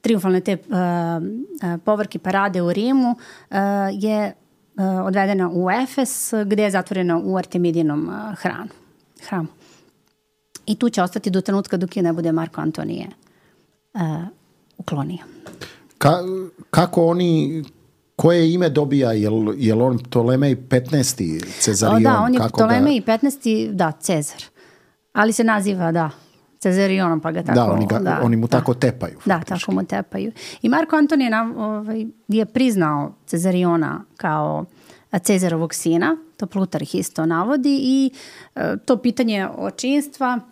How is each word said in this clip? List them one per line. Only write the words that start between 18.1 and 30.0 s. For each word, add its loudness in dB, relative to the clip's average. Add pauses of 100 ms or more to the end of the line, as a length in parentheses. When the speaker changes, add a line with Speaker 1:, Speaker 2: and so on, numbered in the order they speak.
Speaker 2:
koje 6
ime 2
dobija? 2
Jel, 2 (240)
jel 2
on 2
Ptolemej 2 (140)
petnaesti, 0 (180)
Cezarion? 2
Speaker 1:
O, 6
da, 4
on 2
je 2
Speaker 2:
Kako 2
ga -6 (120)
Speaker 1:
Ptolemej 4
petnaesti, 0
da, 0
Cezar. -4 (680)
Ali 4
se 0
naziva, 0
da, 0 (500)
Cezarionom, 2
pa -4
ga -4
tako, 0
Speaker 2:
Da, 4
oni 2
ga, 0
Speaker 1:
da, 0
Speaker 2:
oni 4
mu 0
Speaker 1:
da. 2
Speaker 2:
tako 0
tepaju, -2
Speaker 1:
Da, 2
Speaker 2:
faktički. -6
Speaker 1:
tako -6
mu 0
tepaju. -6 (300)